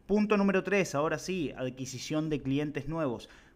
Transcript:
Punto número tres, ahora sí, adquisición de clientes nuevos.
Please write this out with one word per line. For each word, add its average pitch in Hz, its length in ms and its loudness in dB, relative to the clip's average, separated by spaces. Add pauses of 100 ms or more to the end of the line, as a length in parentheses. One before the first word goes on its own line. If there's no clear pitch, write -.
Punto 208 320 4
número 196 260 4
tres, 190 320 2
ahora 151 240 2
sí, 180 360 -4
adquisición 131 760 -4
de 139 100 0
clientes 139 460 -2
nuevos. 147 420 -2 (260)